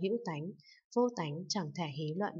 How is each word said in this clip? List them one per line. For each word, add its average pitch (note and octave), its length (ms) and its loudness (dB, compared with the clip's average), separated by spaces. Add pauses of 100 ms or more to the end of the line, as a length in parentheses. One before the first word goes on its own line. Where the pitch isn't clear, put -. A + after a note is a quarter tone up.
hữu G3+ 220 4
tánh, D#3+ 260 -2 (460)
vô A#3+ 200 6
tánh D#3+ 320 -2
chẳng E3+ 280 0
thể F3+ 80 0 (140)
hí D#3 180 0
luận G3+ 240 0